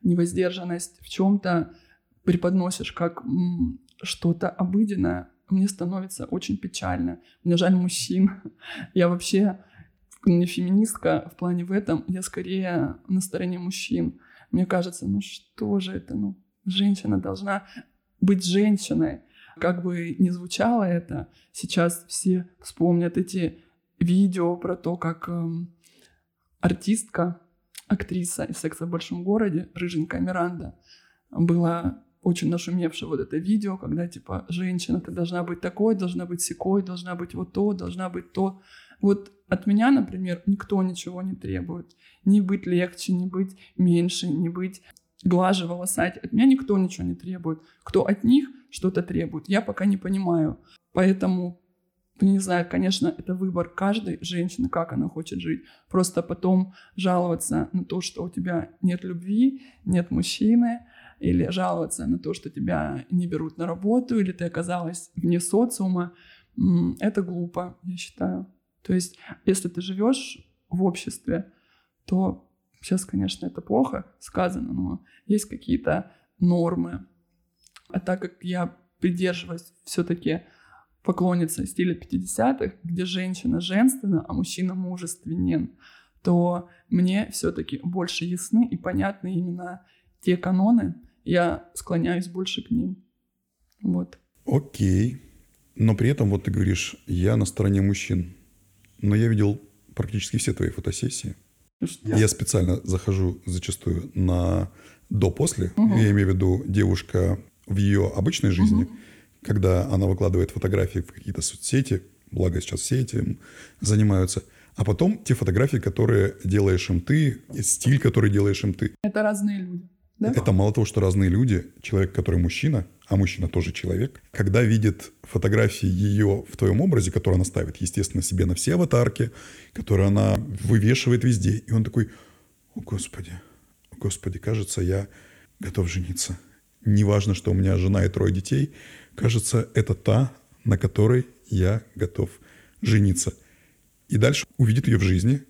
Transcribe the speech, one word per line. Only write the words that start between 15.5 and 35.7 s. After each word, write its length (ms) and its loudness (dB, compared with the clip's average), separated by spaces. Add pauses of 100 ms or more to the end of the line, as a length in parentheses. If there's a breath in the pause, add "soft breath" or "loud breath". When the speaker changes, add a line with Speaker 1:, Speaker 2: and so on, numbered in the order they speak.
Speaker 1:
же 120 -8
это, 220 -10
ну, 220 -4 (300)
женщина 520 0
должна 460 -6 (560 loud breath)
быть 240 2
женщиной. 760 0 (380 loud breath)
Как 240 -2
бы 360 -6
ни 120 4
звучало 540 0
это, 440 -4 (240 soft breath)
сейчас 560 -2
все 400 -2 (140)
вспомнят 560 0
эти 400 -4 (400 loud breath)
видео 580 2
про 200 -6
то, 200 -4
как, 320 -6
эм, 460 -6 (840 soft breath)
артистка, 800 -2 (480)
актриса 560 -4
из 140 -10
«Секса 280 -8
в 40 -8
большом 340 -8
городе», 500 0
рыженькая 460 -4
Миранда, 580 -4 (520 soft breath)
была 760 0 (180)
очень 280 0
нашумевшая 580 -4
вот 120 -4
это 180 -6
видео, 400 -2
когда, 280 -4
типа, 420 -8
«Женщина, 520 -4
ты 100 -12
должна 320 -4
быть 180 -6
такой, 360 0